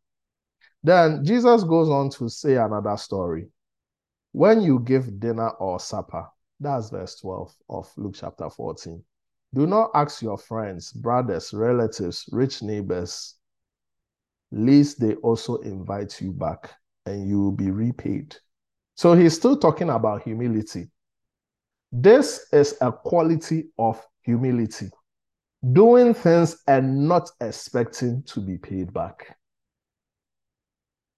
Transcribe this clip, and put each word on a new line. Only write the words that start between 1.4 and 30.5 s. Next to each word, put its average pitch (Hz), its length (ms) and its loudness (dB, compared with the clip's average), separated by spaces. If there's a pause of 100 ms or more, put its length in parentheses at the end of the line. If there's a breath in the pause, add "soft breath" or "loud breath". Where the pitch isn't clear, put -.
goes 160 240 2
on 139 220 0
to 120 180 -8
say 135 280 -2
another 107 400 -2
story. 87 500 -6 (880)
When 208 300 4
you 135 180 2
give 120 400 -2
dinner 113 300 -4
or 92 280 -8
supper, 87 480 -12 (320)
that's 135 320 -8
verse 92 300 -12
twelve 95 340 -12 (140)
of 95 280 -14
Luke 104 220 -10
chapter - 300 -12
fourteen, - 560 -14 (500)
do 139 120 2
not 214 280 2
ask 147 280 -2
your 104 160 -6
friends, 104 540 -10
brothers, 117 600 -4
relatives, 110 800 -4
rich 131 300 -4
neighbors, 95 760 -8 (1120)
lest 139 480 4
they 110 180 0
also 117 400 -2
invite 98 640 -10
you 95 120 -8
back - 400 -8 (320)
and 98 240 -8
you 101 120 0
will 98 120 0
be 98 180 -4
repaid. 113 640 -6 (600)
So 170 200 6
he's 170 200 6
still 262 220 2
talking 175 340 2
about 110 320 -2
humility. 110 640 -6 (1040)
This 190 600 4
is 143 280 4
a 123 100 2
quality 160 800 -2 (100)
of 113 260 -2 (180)
humility. 117 680 -2 (840)
Doing 233 400 8
things 170 440 2 (100)
and 135 400 2
not 170 240 0 (100)
expecting 120 840 -4
to - 160 -10
be 95 180 -8
paid 92 340 -10
back. - 440 -10 (1800)